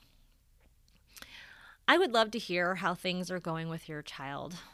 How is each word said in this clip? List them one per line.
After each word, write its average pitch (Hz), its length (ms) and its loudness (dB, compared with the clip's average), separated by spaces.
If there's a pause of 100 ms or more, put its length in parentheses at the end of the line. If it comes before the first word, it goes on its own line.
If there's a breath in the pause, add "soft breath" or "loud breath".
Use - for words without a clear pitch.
(1900 loud breath)
I 294 100 8
would 240 140 6
love 226 200 4
to 233 60 -2
hear 180 380 0
how 175 180 0
things 180 360 -4
are 185 100 -4
going 165 280 -4
with 160 200 -8
your 151 140 -8
child. 143 540 -8 (180 loud breath)